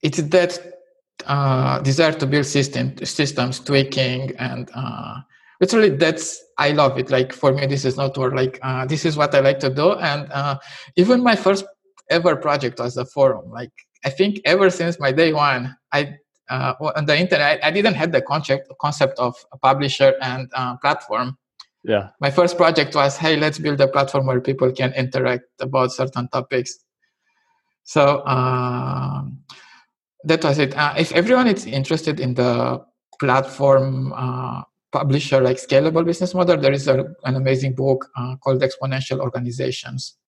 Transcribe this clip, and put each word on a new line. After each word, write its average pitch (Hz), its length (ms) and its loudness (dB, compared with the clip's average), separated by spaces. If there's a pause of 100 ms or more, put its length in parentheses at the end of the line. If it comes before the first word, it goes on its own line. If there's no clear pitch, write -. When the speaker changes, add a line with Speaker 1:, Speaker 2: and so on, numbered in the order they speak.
Speaker 1:
it's 151 180 -2 (160)
that, 175 220 2 (680)
uh, 135 540 0
desire 147 340 2
to 156 120 -4
build 139 200 0
system, 135 580 -2
systems, 127 560 -4
tweaking, 131 800 -2
and, 123 340 -8
uh, 123 460 -10 (400)
literally 214 300 4
that's, 160 520 -2 (160)
I 143 140 2
love 139 260 2
it. 127 120 -4
Like, 131 240 0
for 139 180 2
me, 139 140 -2
this 139 180 -2
is 131 140 0
not 139 200 -4
work. 131 160 -2
Like, 131 300 -2
uh, 131 220 -4
this 147 180 -4
is 156 140 0
what 143 180 2
I 139 60 6
like 135 180 4
to 156 100 0
do. 151 260 2
And, 147 360 -4
uh, 139 260 -4 (380)
even 240 260 4
my 240 140 4
first 196 300 0 (440)
ever 165 280 2
project 143 420 -2
was 123 160 -6
a 123 100 -4
forum. 123 460 0
Like, 120 220 -12 (320)
I 139 40 0
think 202 360 0
ever 185 240 6
since 170 280 -2
my 143 140 0
day 156 220 4
one, 135 420 0 (160)
I, 143 240 -2 (340)
uh, 131 300 -2
w-, 151 160 -4
on 151 100 -2
the 151 140 4
internet, 151 420 2
I, 147 60 0
I 156 40 2
didn't 202 240 2
have 160 180 -2
the - 80 4
concept, 143 580 -2
concept 147 400 0
of 123 160 -2 (160)
a 139 60 -20
publisher 135 640 4
and, 131 340 -6
uh, 123 220 -4
platform. 131 600 -2 (460)
Speaker 2:
Yeah. 101 260 0 (100)
Speaker 1:
My 139 100 0
first 175 280 2
project 160 360 2
was, 139 220 2
"Hey, 160 220 2
let's 151 200 0
build 151 220 -4
a 139 80 6
platform 139 400 0
where 127 140 0
people 131 320 0
can 131 200 -2
interact 127 520 -2 (160)
about 131 320 0
certain 131 340 -4
topics." 127 500 -4 (1080)
So, 143 400 2
um, 131 1120 -2 (880)
that 160 180 2
was 143 160 0
it. 139 160 0
Uh, 147 220 0
if 165 160 -2
everyone 240 340 4
is 202 180 0
interested 147 540 -4
in 127 140 -2
the 123 500 0 (340)
platform, 135 920 2
uh, 127 520 -6 (280)
publisher, 143 480 0
like, 127 160 2
scalable 156 480 2
business 170 300 -2
model, 175 240 4
there 139 160 2
is 139 160 -4
a, 131 160 2 (180)
an 131 140 -2
amazing 131 380 0
book, 135 420 0
uh, 131 260 -8
called 131 180 0
Exponential 131 600 -4
Organizations. 127 960 -8 (100)